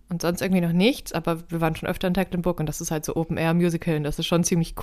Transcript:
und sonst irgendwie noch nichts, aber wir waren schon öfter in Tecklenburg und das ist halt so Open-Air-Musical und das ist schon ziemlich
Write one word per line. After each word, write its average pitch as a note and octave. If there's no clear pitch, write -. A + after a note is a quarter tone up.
und E3+
sonst E3+
irgendwie F#3
noch E3+
nichts, G#3
aber E3
wir E3
waren D#3+
schon -
öfter F3+
in F3+
Tecklenburg F3+
und D#3
das D3+
ist -
halt D#3
so -
Open-Air-Musical E3
und D3+
das -
ist E3+
schon E3+
ziemlich E3